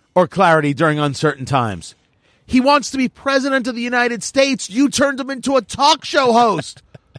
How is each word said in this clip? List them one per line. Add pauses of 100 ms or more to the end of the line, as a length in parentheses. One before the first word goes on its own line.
(140)
or
clarity
during
uncertain
times. (500)
He
wants
to
be
president
of
the
United
States.
You
turned
him
into
a
talk
show
host.
<laughs> (260)